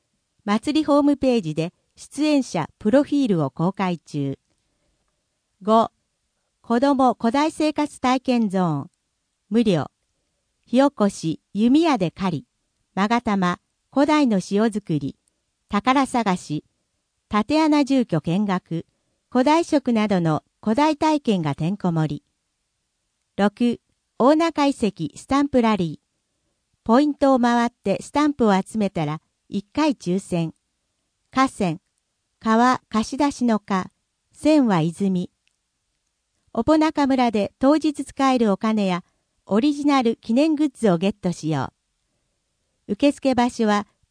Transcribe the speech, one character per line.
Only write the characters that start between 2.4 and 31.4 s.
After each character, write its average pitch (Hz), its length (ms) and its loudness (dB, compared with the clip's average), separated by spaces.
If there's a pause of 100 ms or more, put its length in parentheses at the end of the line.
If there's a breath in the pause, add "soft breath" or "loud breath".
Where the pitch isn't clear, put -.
者 170 260 -6 (120)
プ 214 100 -2
ロ 269 140 4
フ - 80 -6
ィ 285 140 0
ー - 20 -2
ル 175 160 0
を 135 80 -4
公 170 220 -2
開 180 260 -4
中。 139 400 -8 (1200)
五、 220 300 2 (720)
子 233 160 -2
ど 277 160 2
も 254 180 2
古 233 180 -2
代 294 200 0
生 302 220 -2
活 - 280 -6
体 262 200 0
験 233 280 0
ゾ 185 80 -4
ー 170 280 0
ン。 - 40 -20 (640)
無 233 120 2
料。 175 280 -2 (800)
火 240 100 2
起 277 120 4
こ 208 160 0
し、 - 320 -6 (140)
弓 247 300 2
矢 302 140 0
で 180 140 -2
狩 175 280 -6
り。 - 60 -14 (480)
勾 214 280 -2
玉、 190 400 -2 (280)
古 277 160 0
代 302 220 2
の 202 140 0 (100)
塩 208 180 0
作 190 300 -4
り。 135 160 -8 (540)
宝 262 360 0
探 214 300 0
し。 - 300 -8 (640)
竪 214 320 0
穴 294 240 2
住 262 200 0
居 165 140 -2
見 175 240 -2
学。 180 420 -6 (460)
古 247 140 2
代 311 180 4
食 277 300 0
な 214 160 0
ど 190 100 2
の 160 240 0 (180)
古 214 140 -2
代 294 220 0
体 311 240 0
験 196 200 -2
が 147 140 -4
て 156 140 -4
ん 202 80 -4
こ 180 160 -2
盛 156 240 -2
り。 - 60 -18 (1120)
六、 214 420 0 (400)
大 269 160 4
中 320 300 0
遺 277 60 2
跡 - 460 -6
ス - 80 -20
タ 277 180 0
ン 285 40 0
プ 254 140 2
ラ 220 160 2
リ 170 260 -6
ー。 - 40 -20 (760)
ポ 226 160 4
イ 302 60 2
ン 294 80 -2
ト 269 200 2
を 254 60 2
回 240 280 0
っ - 20 -4
て - 320 -6
ス - 100 -20
タ 294 160 0
ン 294 60 0
プ 254 120 0
を 208 80 4
集 190 240 -2
め 202 120 -2
た 160 160 -4
ら、 151 160 -6 (260)
一 - 240 -8
回 294 220 0
抽 185 260 -4
選。 170 340 -4 (800)
河 262 160 2